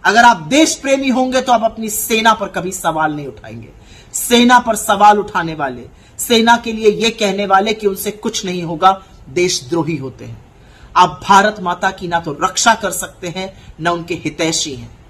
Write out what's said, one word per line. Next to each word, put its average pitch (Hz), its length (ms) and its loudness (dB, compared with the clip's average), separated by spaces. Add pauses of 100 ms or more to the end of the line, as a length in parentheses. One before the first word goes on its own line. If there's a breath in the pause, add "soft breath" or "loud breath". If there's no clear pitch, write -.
अगर 214 200 6
आप 233 120 8
देश 262 380 2
प्रेमी 269 340 -2
होंगे 254 320 0
तो 254 120 0
आप 226 120 2
अपनी 220 240 -4
सेना 220 460 0
पर 208 140 -6
कभी 185 240 -8
सवाल 160 400 -2
नहीं 147 140 -10
उठाएंगे। 113 420 -18 (440 soft breath)
सेना 240 460 4
पर 233 180 0
सवाल 208 420 4
उठाने 170 360 -6
वाले, 131 280 -6 (360 soft breath)
सेना 233 380 4
के 233 160 -6
लिए 220 180 2
यह 208 200 0
कहने 202 360 -2
वाले 196 260 2
कि 214 140 -4
उनसे 190 240 -4
कुछ 220 340 -8
नहीं 180 180 -6
होगा, 180 400 0 (260 soft breath)
देशद्रोही 165 680 -2
होते 131 280 -12
हैं। 117 200 -18 (520 soft breath)
आप 180 320 2
भारत 208 320 4
माता 180 300 -4
की 185 180 -12
ना 170 120 0
तो 147 200 -8
रक्षा 202 340 2
कर 196 160 -6
सकते - 380 -10
हैं, - 520 -12
ना 165 100 -2
उनके 170 240 -4
हितैषी 160 600 -6
हैं। 120 240 -18 (100)